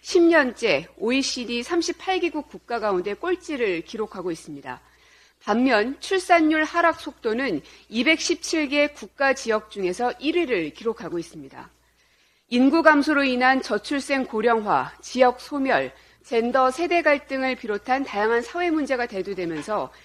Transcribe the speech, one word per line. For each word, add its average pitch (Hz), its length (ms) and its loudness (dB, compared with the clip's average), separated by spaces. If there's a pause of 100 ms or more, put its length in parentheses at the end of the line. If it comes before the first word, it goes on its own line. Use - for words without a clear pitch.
십 - 200 2
년째 247 760 4
오이시디 240 640 -2
삼십팔 349 560 -2
개국 311 300 -4
국가 226 320 -8
가운데 202 340 -2
꼴찌를 240 680 -4
기록하고 196 500 -8
있습니다. 139 480 -12 (640)
반면 240 560 2
출산율 320 640 4
하락 339 360 2
속도는 233 640 -4 (260)
이백십칠 302 800 0
개 294 180 2
국가 269 440 -2
지역 214 380 -4
중에서 202 480 -2
일 320 180 -2
위를 220 340 -2
기록하고 180 500 -6
있습니다. - 500 -16 (800)
인구 269 340 4
감소로 285 400 4
인한 254 400 2
저출생 269 640 -2
고령화, 214 640 0 (100)
지역 247 400 2
소멸, 247 520 -2 (320)
젠더 247 480 2
세대 339 300 0
갈등을 269 520 0
비롯한 247 480 -4
다양한 277 400 0
사회 349 300 -4
문제가 262 340 -2
대두되면서 180 880 -6 (120)